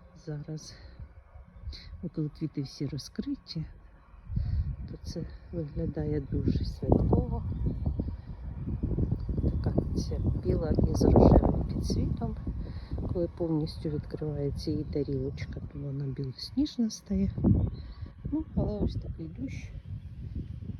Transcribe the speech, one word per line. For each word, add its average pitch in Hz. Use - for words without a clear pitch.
зараз. 151
Бо 175
коли 151
квіти -
всі 139
розкриті, -
то -
це 165
виглядає 151
дуже -
святково. -
Така -
ця -
біла 170
із -
рожевим -
підсвітом. -
Коли 170
повністю 160
відкривається 147
її -
тарілочка, 135
то 147
вона 143
білосніжна 143
стає. 196
Ну, 311
але 208
ось -
такий -
дощ, 220